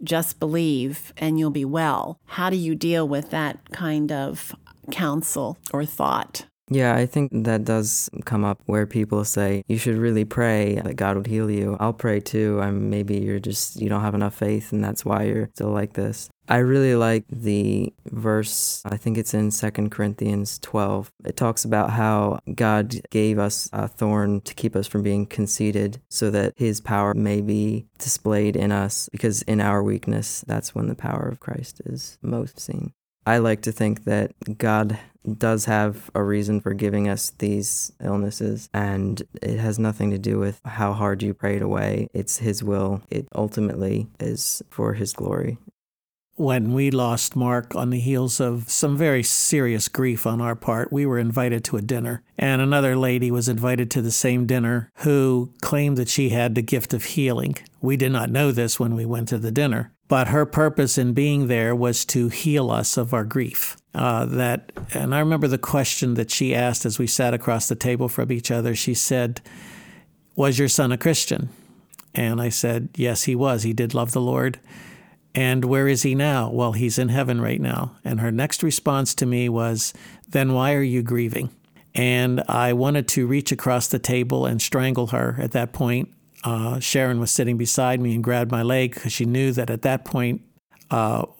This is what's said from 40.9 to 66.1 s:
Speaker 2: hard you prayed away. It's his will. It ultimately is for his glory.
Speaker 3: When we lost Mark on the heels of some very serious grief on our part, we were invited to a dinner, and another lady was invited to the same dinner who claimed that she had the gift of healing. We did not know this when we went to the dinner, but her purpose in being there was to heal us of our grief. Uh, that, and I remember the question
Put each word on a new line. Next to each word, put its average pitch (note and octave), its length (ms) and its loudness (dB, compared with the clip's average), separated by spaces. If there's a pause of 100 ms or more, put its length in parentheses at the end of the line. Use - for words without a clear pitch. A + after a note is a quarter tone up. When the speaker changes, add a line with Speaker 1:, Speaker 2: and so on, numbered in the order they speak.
Speaker 2:
hard G2+ 320 -2
you G2+ 100 -2
prayed G2+ 280 -2
away. G2+ 520 -2
It's - 240 -4
his G#2+ 240 -2
will. G2 480 -2
It G#2 240 -4
ultimately G#2 720 -2 (140)
is A2+ 500 -4
for G#2+ 240 -2
his G#2 180 -4
glory. G2 460 -4 (760)
Speaker 3:
When B2+ 380 2
we C#3 180 2
lost A#2+ 420 0
Mark B2 400 0
on B2 160 -2
the B2 80 0
heels B2+ 400 0
of A#2+ 320 -2
some C#3+ 260 0
very C#3 280 4
serious A#2+ 640 2
grief B2+ 380 0
on A2+ 140 0
our A#2 140 0
part, A2+ 380 -2
we C#3+ 140 2
were B2 120 2
invited A#2 460 0
to A#2 140 -2
a G2+ 40 -2
dinner, A#2+ 400 -4 (160)
and C3+ 240 2
another C#3 320 4
lady B2+ 380 2
was A#2+ 160 0
invited B2 420 0
to B2+ 120 0
the A2+ 100 0
same B2 340 2
dinner A#2+ 520 0
who C3 640 2
claimed C#3+ 360 0
that B2 140 0
she C3+ 180 2
had A#2+ 260 2
the A#2+ 80 2
gift B2 320 -2
of A2+ 80 -2
healing. C3 540 -2 (240)
We C3+ 160 0
did C3 160 2
not A#2+ 180 0
know C3+ 220 2
this A#2 260 0
when A#2 160 0
we A2+ 120 -2
went A#2 240 -4
to A#2+ 80 0
the A2+ 120 -2
dinner, B2 420 0 (160)
but C3 200 4
her D3 180 4
purpose D3+ 520 2
in B2 160 2
being C#3+ 340 2
there A#2 260 2
was A#2+ 300 0
to A#2+ 240 2
heal C#3+ 420 0
us A2 260 0
of A#2+ 160 0
our A2+ 120 0
grief. - 520 -4 (180)
Uh, B2 320 2
that, B2+ 460 -2 (200)
and C3 220 -2
I D3 60 2
remember D#3 280 2
the C3 80 2
question C3 580 0